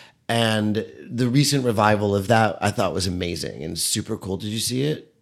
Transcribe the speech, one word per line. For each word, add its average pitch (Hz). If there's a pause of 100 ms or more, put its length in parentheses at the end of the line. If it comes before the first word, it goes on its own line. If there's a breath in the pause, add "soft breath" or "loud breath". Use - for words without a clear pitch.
(280 loud breath)
And 110 (260)
the 120
recent 139
revival 107
of 98
that, 113
I 104
thought, 95
was 90
amazing 87
and 85
super 104
cool. 95
Did 104
you 110
see 123
it? -